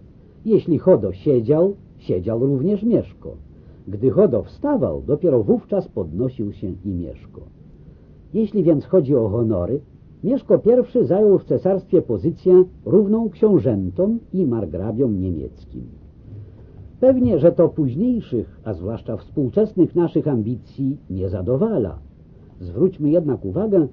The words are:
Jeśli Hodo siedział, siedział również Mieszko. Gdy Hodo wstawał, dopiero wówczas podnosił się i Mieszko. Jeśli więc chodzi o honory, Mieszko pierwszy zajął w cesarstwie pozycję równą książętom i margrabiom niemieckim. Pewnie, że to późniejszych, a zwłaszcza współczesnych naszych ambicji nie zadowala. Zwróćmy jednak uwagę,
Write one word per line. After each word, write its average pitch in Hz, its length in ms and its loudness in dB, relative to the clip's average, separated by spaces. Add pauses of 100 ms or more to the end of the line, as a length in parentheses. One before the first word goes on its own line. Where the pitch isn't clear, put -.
(440)
Jeśli 175 340 2
Hodo 110 340 2
siedział, 151 640 0 (240)
siedział 113 480 -4
również 160 360 -2
Mieszko. 143 540 -4 (520)
Gdy 107 220 0
Hodo 117 320 2
wstawał, 123 640 -4
dopiero 147 360 0
wówczas 190 460 -2
podnosił 104 640 -6
się 92 200 -10 (120)
i 101 40 -8
Mieszko. 87 520 -10 (920)
Jeśli 208 280 -2
więc 151 220 2
chodzi 147 320 2
o 113 120 2
honory, 110 520 -2 (440)
Mieszko 214 340 0
pierwszy 247 460 2
zajął 190 340 4
w - 60 -4
cesarstwie 170 580 0
pozycję 175 640 4 (200)
równą 208 460 2
książętom 135 880 0 (140)
i 185 140 0
margrabiom 107 720 -2
niemieckim. 67 640 -8 (1160)
Pewnie, 247 380 4
że 170 140 6
to 170 160 2
późniejszych, 156 960 -4
a 107 100 -6
zwłaszcza 104 420 -10
współczesnych 160 800 -2
naszych 170 340 0
ambicji 131 680 -4 (140)
nie 95 180 -4
zadowala. 107 680 -2 (640)
Zwróćmy 139 500 -2
jednak 151 340 0
uwagę, 170 480 0